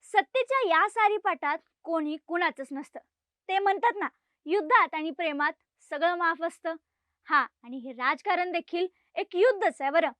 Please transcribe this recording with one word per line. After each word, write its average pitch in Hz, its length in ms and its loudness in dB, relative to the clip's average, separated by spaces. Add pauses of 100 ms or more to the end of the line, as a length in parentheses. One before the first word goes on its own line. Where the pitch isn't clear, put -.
सत्तेच्या 494 600 0
या 330 220 4
सारीपाटात 392 680 0 (260)
कोणी 311 320 -2 (120)
कुणाचंच 320 440 -2
नसतं. - 280 -12 (500)
ते 381 100 0
म्हणतात 392 380 2
ना, 330 100 -4 (380)
युद्धात 370 500 2
आणि 311 160 -4
प्रेमात 302 420 -2 (380)
सगळं 330 240 0
माफ 339 280 0
असतं. - 320 -6 (520)
हा, 285 180 2 (180)
आणि 240 140 -12
हे 262 140 -12
राजकारण 311 600 -2
देखील 349 360 -2 (280)
एक - 200 -6
युद्धच 392 460 2
आहे 277 100 -2
बरं. 320 280 2